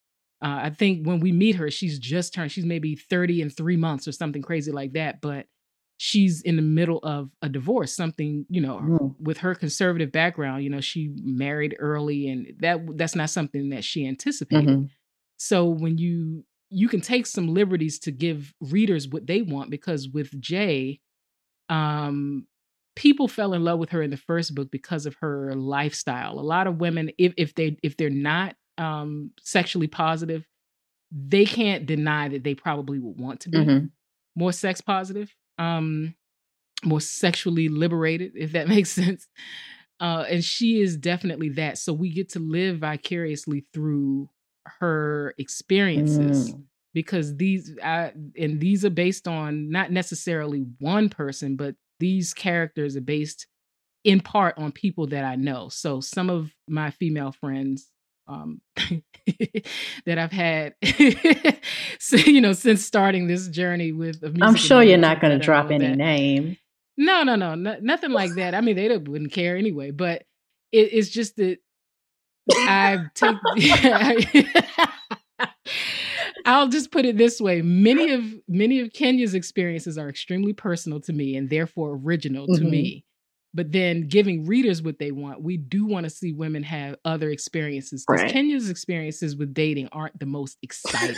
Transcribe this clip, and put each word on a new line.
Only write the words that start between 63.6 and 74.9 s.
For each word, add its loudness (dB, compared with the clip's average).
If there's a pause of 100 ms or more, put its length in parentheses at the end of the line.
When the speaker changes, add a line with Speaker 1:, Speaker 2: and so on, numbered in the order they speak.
Speaker 1:
with -6
Of -6
Speaker 2:
I'm 0
Speaker 1:
Music 8
and 8
Speaker 2:
sure 10
Speaker 1:
Men 12
Speaker 2:
you're 12
Speaker 1:
and 10
Speaker 2:
not 8
Speaker 1:
Truth 0
Speaker 2:
gonna 6
Speaker 1:
and 2
Speaker 2:
drop 6
Speaker 1:
all -
of -2
Speaker 2:
any 4
Speaker 1:
that. 2
Speaker 2:
names. 2 (380)
Speaker 1:
No, 4
no, 2
no, 0
no, -6
nothing -2
like 0
that. -2
I 0
mean, 2
they 0
don't, 0
wouldn't -6
care -2
anyway, -4
but -4 (480)
it, 8
it's 4
just -4
that 0 (1000)
I've 4
take-, 4 (200)
<laughs> 4 (960)